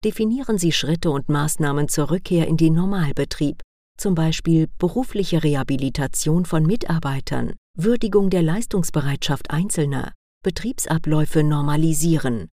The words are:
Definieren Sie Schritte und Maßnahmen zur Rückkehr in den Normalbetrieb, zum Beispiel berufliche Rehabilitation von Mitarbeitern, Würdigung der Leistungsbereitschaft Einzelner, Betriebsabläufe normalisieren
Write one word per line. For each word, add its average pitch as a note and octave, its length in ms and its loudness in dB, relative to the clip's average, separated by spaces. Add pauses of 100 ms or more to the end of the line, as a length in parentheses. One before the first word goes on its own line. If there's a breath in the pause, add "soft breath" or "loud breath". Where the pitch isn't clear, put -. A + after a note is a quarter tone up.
Definieren A3 540 -2
Sie E3+ 160 2
Schritte E3 360 -2
und C#3 200 -2
Maßnahmen D3 580 0
zur D3 240 0
Rückkehr E3 340 0
in D#3+ 120 0
den D#3+ 160 4
Normalbetrieb, D#3+ 880 0 (360)
zum G3 160 0
Beispiel D#3+ 540 2 (100)
berufliche F3 640 0
Rehabilitation C#3 1000 0
von D#3+ 200 0
Mitarbeitern, C#3+ 920 -2 (220)
Würdigung G#3 520 2
der F3+ 120 2
Leistungsbereitschaft D#3+ 1080 -2
Einzelner, D3+ 600 -2 (320)
Betriebsabläufe D#3 1000 0
normalisieren D3+ 1040 2 (100)